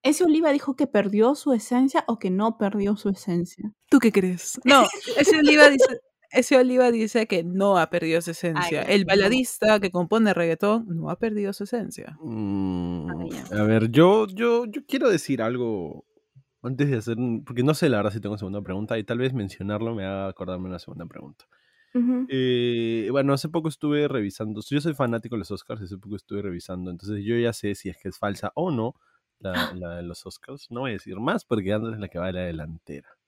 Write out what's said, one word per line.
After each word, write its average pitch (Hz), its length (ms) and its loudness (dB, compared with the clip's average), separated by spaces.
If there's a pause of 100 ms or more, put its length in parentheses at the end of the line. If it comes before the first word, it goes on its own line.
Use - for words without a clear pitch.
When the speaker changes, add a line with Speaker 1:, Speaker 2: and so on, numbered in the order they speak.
Speaker 1:
¿Ese 302 220 2
Oliva 320 280 4
dijo 285 240 0
que 285 120 0
perdió 214 480 2
su 285 180 0
esencia 262 540 2
o 226 120 -2
que 190 100 -4
no 208 280 0
perdió 202 380 0
su 208 140 -4
esencia? 190 640 -4 (160)
Speaker 2:
¿Tú 277 100 8
qué 226 120 4
crees? 185 520 -2
No, 262 220 8 (320)
ese 311 220 6
Oliva 294 300 10
dice, 262 160 6 (280)
Speaker 1:
<laughs> - 180 -20
Speaker 2:
ese 254 260 4
Oliva 254 340 6
dice 226 360 0
que 165 160 -2
no 190 340 2
ha 160 120 2
perdido 165 320 0
su 170 80 -8
Speaker 1:
Ah, - 20 -6
Speaker 2:
esencia. 170 520 -2
Speaker 1:
ya, - 60 -6
Speaker 2:
El 202 120 4
Speaker 1:
no. 180 60 -2
Speaker 2:
baladista 214 760 2
que 190 100 -2
compone 190 420 2
reggaetón 185 540 0
no 160 220 -6
ha 180 100 -6
perdido 208 340 -2
su 202 120 -8
esencia. - 560 -10
Speaker 3:
Mm, 95 880 -4
Speaker 1:
Ah, 85 160 -6 (240)
ya. 104 120 -2
Speaker 3:
a - 20 2
ver, 110 280 4
yo, 190 360 6
yo, 233 380 -2
yo 220 200 -12
quiero 269 240 0
decir 143 320 0
algo 110 640 -4 (560)
antes 135 280 -2
de 131 80 0
hacer 113 200 -4
un, 120 280 -2
porque 123 180 -2
no 151 100 4
sé 151 160 2
la 117 80 2
verdad 101 140 0
si 110 100 -6
tengo 104 160 -6
segunda 101 240 -8
pregunta 101 360 -6
y 107 80 -6
tal 120 120 -4
vez 127 160 -2
mencionarlo 104 600 -4
me 98 100 -6
haga 98 240 -6
acordarme 92 400 -8
una 90 100 -10
segunda - 280 -16
pregunta. - 380 -20 (480)
Speaker 1:
Ujú. 247 360 0
Speaker 3:
Eh, 120 800 0
bueno, 139 220 2
hace 139 160 -2
poco 160 180 -4
estuve 147 400 0
revisando, 107 640 -4
yo 143 100 0
soy 151 140 -2
fanático 120 420 -2
de 107 40 -4
los 92 120 -8
Oscars, 104 300 -10
hace 95 160 -12
poco 98 180 -12
estuve 101 280 -8
revisando, 90 480 -8
entonces 101 340 -8
yo 117 120 0
ya 117 140 2
sé 101 240 -4
si - 140 -10
es 85 80 -12
que - 120 -10
es - 100 -14
falsa 101 360 -6
o 175 140 -2
no 120 240 -2 (460)
la, 95 140 -8
Speaker 1:
<gasps> 87 200 -6
Speaker 3:
la 87 220 -10
de 87 80 -10
los 87 240 -12
Oscars. - 420 -20
No 120 120 -8
voy 131 100 -4
a - 20 -6
decir 95 260 -12
más 151 260 -2
porque 101 280 -2
Andrea 110 220 -4
es 107 60 -12
la 95 80 -10
que 87 100 -10
va 90 80 -4
de 92 60 -4
la 90 80 -6
delantera. 82 680 -10 (200)